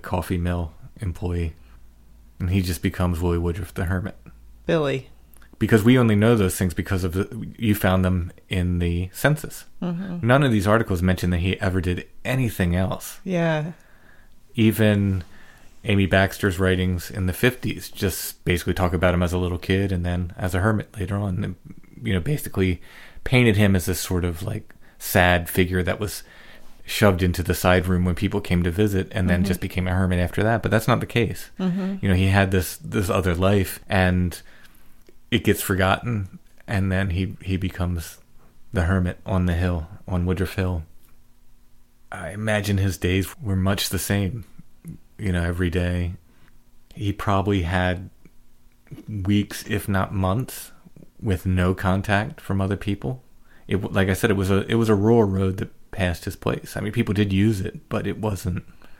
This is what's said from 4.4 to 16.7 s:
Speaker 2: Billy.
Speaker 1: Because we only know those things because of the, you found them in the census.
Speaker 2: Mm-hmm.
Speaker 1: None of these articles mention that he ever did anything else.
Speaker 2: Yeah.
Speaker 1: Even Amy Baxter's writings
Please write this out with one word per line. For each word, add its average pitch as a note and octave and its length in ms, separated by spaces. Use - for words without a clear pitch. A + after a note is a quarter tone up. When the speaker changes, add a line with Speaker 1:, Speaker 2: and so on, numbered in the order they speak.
Speaker 2:
Billy. C#3 440
Speaker 1:
Because G#2+ 260
we B2 140
only A2+ 180
know A2+ 200
those F#2+ 200
things F#2 180
because F#2 300
of F2+ 100
the, - 340
you G#2+ 180
found F#2 300
them F2+ 260
in F2+ 320
the F2 320
census. - 540
Speaker 2:
Mm-hmm. F3 440
Speaker 1:
None C3 180
of C3 100
these G2+ 140
articles G#2 340
mention F#2 300
that F2 80
he F#2 200
ever F#2 220
did F2+ 260
anything A2 540
else. - 480
Speaker 2:
Yeah. E3+ 460
Speaker 1:
Even G#2 680
Amy G2 220
Baxter's F#2+ 540
writings F#2 520